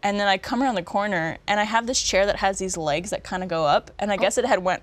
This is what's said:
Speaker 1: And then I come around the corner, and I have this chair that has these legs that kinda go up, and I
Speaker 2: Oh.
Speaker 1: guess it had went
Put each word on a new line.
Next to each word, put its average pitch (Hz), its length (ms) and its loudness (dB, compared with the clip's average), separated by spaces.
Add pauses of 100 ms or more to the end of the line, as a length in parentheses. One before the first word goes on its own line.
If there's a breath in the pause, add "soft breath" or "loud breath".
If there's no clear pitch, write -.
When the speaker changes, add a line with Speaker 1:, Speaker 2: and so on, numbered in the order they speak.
Speaker 1:
And 202 140 0
then 202 80 2
I 190 100 2
come 240 240 -2
around 254 140 2
the 175 80 -2
corner, 190 520 -2 (120)
and 208 100 2
I 208 60 2
have 226 240 0
this 262 120 0
chair 196 260 2
that 202 100 0
has 196 240 0
these 185 160 -4
legs 156 340 -2
that - 140 -6
kinda 185 220 -6
go 165 180 -2
up, 151 340 2
and 208 140 0
I - 20 2
Speaker 2:
Oh. 190 40 -4
Speaker 1:
guess 185 200 2
it 226 60 0
had 233 180 2
went 180 200 0